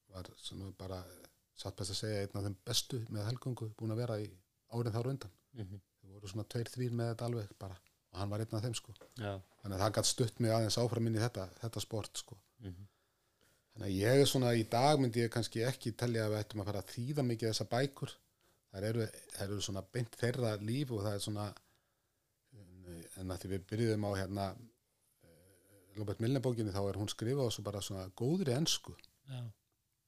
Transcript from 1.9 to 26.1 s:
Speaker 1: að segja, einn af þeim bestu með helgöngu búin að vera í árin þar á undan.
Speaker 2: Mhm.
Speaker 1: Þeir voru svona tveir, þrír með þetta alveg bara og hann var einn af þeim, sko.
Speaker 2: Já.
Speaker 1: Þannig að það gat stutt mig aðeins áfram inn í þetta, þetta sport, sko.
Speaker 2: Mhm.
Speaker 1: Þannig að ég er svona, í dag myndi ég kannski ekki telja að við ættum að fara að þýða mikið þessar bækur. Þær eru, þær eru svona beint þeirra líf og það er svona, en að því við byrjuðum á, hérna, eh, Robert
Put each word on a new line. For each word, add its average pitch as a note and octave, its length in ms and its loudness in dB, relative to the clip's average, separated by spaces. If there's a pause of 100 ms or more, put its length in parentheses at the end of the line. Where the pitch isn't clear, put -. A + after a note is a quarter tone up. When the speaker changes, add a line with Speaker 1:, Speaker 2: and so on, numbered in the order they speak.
Speaker 1:
að - 80 -2
segja, G#2+ 220 0
einn G2+ 160 -4
af G2 80 -2
þeim G2 160 -4
bestu A#2+ 360 -2 (100)
með G#2 200 -4
helgöngu A#2 460 -4
búin A2 180 -2
að A2+ 80 -2
vera A#2 160 -2
í G#2 120 -6 (420)
árin A#2 240 0
þar A#2 100 0
á C3 80 0
undan. A2 200 -8 (200)
Speaker 2:
Mhm. G2+ 280 -10 (160)
Speaker 1:
Þeir G2 160 -20
voru G2+ 140 -14
svona G2+ 200 -4
tveir, A#2 240 -2
þrír B2 220 -2
með A#2 180 2
þetta A2+ 160 -4
alveg A#2 220 -2 (100)
bara F#2 160 -10 (380)
og F2+ 40 -8
hann G2+ 120 0
var G#2 120 -2
einn A2+ 160 -2
af G#2 60 0
þeim, A#2+ 100 0
sko. - 200 -8 (240)
Speaker 2:
Já. G#2 180 -2 (220)
Speaker 1:
Þannig G2 180 -6
að F#2 80 2
það G#2+ 100 6
gat A2 120 4
stutt - 340 2
mig A2+ 120 6
aðeins A2+ 260 4
áfram A2+ 300 4
inn A2+ 80 2
í G#2 60 4
þetta, A2 220 0 (160)
þetta A2 220 -4
sport, - 360 -6
sko. - 200 -12 (220)
Speaker 2:
Mhm. G2 280 -12 (880)
Speaker 1:
Þannig F#2+ 80 -6
að G2 140 2
ég B2 220 8
er C#3 40 10
svona, B2 300 4
í A2+ 80 4
dag C3+ 360 6
myndi A#2+ 220 4
ég A#2 100 2
kannski A2+ 320 0
ekki B2+ 300 -2
telja A2+ 320 2
að G#2+ 80 2
við G#2+ 80 0
ættum G#2+ 200 -4
að F#2+ 40 -2
fara G2+ 160 -2
að - 80 -10
þýða C3+ 360 0
mikið A#2 240 2
þessar G#2+ 200 -2
bækur. C3+ 460 0 (580)
Þær G2 100 -4
eru, A2+ 220 2 (280)
þær G2+ 120 -4
eru G2 160 -2
svona G2 220 -4
beint A#2+ 320 -6
þeirra A#2+ 420 0
líf B2 340 -2
og G#2 120 -2
það G#2 100 0
er G2+ 60 -2
svona, G#2 260 -2 (1700)
en F#2+ 140 -4
að E2+ 80 -4
því F#2+ 100 -8
við F#2 180 -2
byrjuðum A2 380 2
á, G2+ 120 2
hérna, G2 300 -2 (760)
eh, - 720 -20
Robert G#2 240 -2